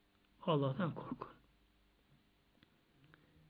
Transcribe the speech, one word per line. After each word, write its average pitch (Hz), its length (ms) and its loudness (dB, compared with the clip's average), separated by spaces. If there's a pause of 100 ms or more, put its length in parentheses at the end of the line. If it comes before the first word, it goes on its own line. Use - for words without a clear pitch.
(420)
Allah'tan 143 540 2
korkun. - 360 -8 (2250)